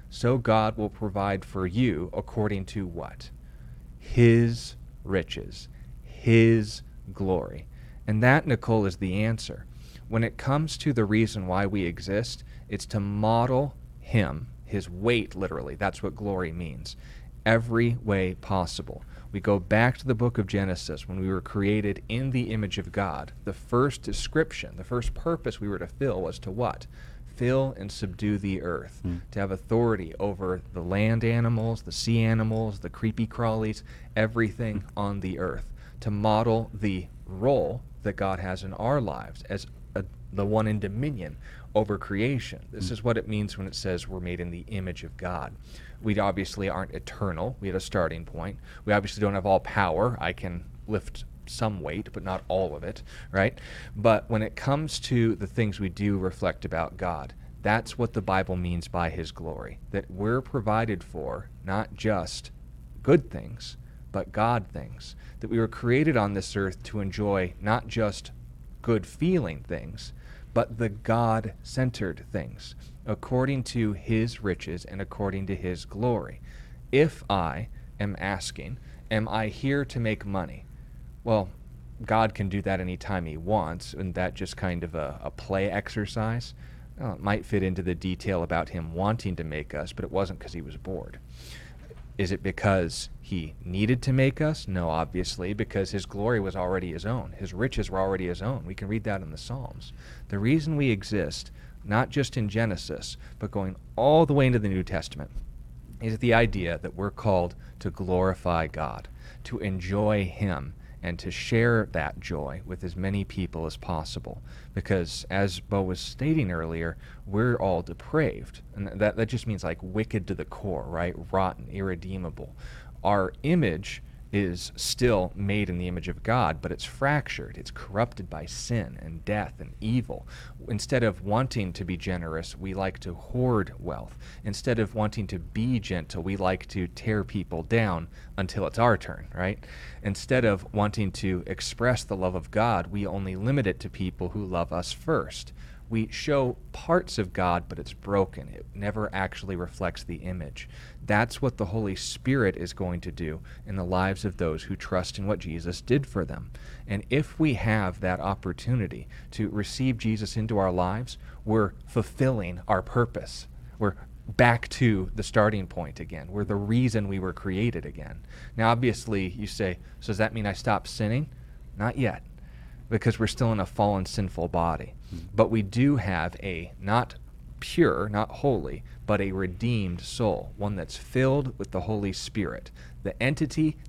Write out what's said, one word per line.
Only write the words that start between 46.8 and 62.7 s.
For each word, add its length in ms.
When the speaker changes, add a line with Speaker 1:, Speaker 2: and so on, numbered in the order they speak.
Speaker 1:
eternal. 640
We 80
had 80
a 40
starting 460
point. 340
We 80
obviously 280
don't 120
have 140
all 120
power. 640
I 120
can 320
lift 380
some 360
weight, 320
but 100
not 240
all 260
of 120
it, 180
right? 300
But 320
when 120
it 140
comes 460
to 340
the 100
things 320
we 120
do 280
reflect 460
about 320
God, 380
that's 360
what 160
the 80
Bible 340
means 320
by 220
his 240
glory, 440
that 180
we're 300
provided 640
for 460
not 300
just 560